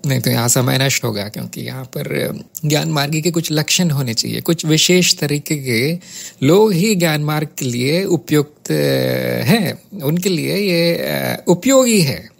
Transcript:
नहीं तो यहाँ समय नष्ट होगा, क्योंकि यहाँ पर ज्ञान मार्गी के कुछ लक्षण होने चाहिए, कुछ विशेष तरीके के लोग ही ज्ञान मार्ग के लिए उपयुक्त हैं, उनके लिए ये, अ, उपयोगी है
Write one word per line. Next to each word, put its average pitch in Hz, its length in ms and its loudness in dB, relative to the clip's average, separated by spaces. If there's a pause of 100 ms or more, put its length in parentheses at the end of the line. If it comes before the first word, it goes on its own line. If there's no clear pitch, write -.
नहीं 131 140 0
तो 123 100 0
यहाँ 120 180 0
समय 131 300 2
नष्ट 135 260 0
होगा, 107 260 -4
क्योंकि 117 320 -10
यहाँ 127 220 -10
पर 135 560 -6 (260)
ज्ञान 151 240 0
मार्गी 151 320 -2
के 175 100 0
कुछ 160 200 -2
लक्षण 156 380 0
होने 135 240 -2
चाहिए, 113 280 -4
कुछ - 240 -2
विशेष 165 520 4
तरीके 147 400 -2
के 135 420 -2 (440)
लोग 196 300 6
ही 196 220 2
ज्ञान 156 280 0
मार्ग 151 240 -2 (120)
के 139 60 -4
लिए 131 400 -2
उपयुक्त 151 680 -2 (760)
हैं, 180 560 0
उनके 175 280 0
लिए 147 260 -2
ये, 170 380 0
अ, 123 540 -4
उपयोगी 233 540 4
है 110 280 -2 (100)